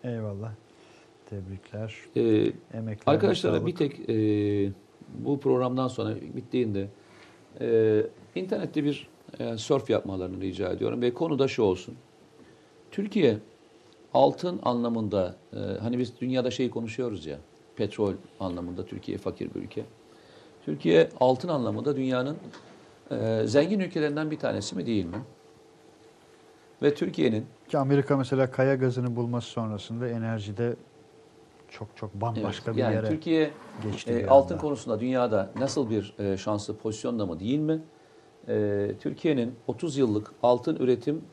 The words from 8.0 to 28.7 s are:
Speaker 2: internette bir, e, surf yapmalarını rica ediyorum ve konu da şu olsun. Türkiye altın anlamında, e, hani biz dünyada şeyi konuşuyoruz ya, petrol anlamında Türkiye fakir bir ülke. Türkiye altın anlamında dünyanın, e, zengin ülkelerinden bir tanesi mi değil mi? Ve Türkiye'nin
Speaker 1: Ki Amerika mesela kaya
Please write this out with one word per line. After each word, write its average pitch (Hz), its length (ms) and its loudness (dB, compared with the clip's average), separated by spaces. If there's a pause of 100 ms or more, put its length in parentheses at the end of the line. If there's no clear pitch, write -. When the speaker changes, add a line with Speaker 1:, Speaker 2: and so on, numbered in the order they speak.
Speaker 2:
internette 180 480 -2
bir, 143 260 -2 (300)
e, 117 180 -4
surf 131 320 0
yapmalarını 92 520 -2
rica 92 280 -2
ediyorum 110 320 -2
ve 120 120 2
konu 156 260 -2
da 135 80 4
şu 123 160 0
olsun. 92 320 0 (960)
Türkiye 196 460 2 (760)
altın 143 500 2
anlamında, 110 720 0 (180)
e, 107 40 -10
hani 101 420 -4
biz 117 220 -4
dünyada 127 300 0
şeyi 127 180 -2
konuşuyoruz 113 560 -6
ya, 73 120 -8 (380)
petrol 104 380 0 (260)
anlamında 87 460 -6
Türkiye 98 320 -8
fakir - 380 -8
bir - 60 -6
ülke. 117 240 -10 (800)
Türkiye 160 440 4 (100)
altın 131 280 4
anlamında 123 480 0
dünyanın, 131 420 -2 (760)
e, 110 340 0
zengin 151 340 4
ülkelerinden 156 520 -2
bir 151 80 -6
tanesi 104 360 -4
mi - 100 -6
değil 107 200 0
mi? 87 120 -8 (1600)
Ve 143 120 4
Türkiye'nin 135 520 0 (240)
Speaker 1:
Ki 156 80 0
Amerika 139 400 4
mesela 131 340 2
kaya 135 240 4